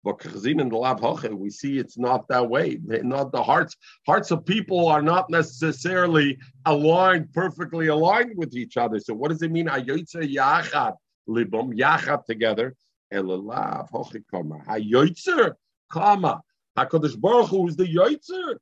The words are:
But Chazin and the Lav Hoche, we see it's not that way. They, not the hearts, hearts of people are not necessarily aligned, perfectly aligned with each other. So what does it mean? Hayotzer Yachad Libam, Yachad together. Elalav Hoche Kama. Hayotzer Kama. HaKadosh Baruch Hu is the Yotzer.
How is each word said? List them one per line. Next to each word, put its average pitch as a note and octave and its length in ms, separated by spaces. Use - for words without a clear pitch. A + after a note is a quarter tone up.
But - 180
Chazin A#2 420
and B2+ 100
the A2+ 60
Lav B2+ 240
Hoche, A2+ 320
we G2 160
see C#3 300
it's - 180
not B2 300
that B2 200
way. C3 280
They, A2 260
not C3 300
the B2 100
hearts, D3 340
hearts G#3+ 240
of D#3+ 160
people F3+ 420
are D3+ 140
not E3+ 300
necessarily D#3+ 1040
aligned, D#3+ 680
perfectly E3 540
aligned G3 500
with D#3+ 180
each B2 220
other. G#2+ 220
So G#2+ 160
what C#3+ 160
does D#3+ 100
it E3 100
mean? E3 140
Hayotzer D3 680
Yachad C#3 640
Libam, A2+ 480
Yachad C#3 500
together. A2+ 500
Elalav G2 760
Hoche A#2+ 400
Kama. D#2+ 300
Hayotzer D3+ 840
Kama. F#3 480
HaKadosh C#3+ 420
Baruch G3+ 300
Hu F#3 180
is D#3 80
the F3+ 100
Yotzer. D4 760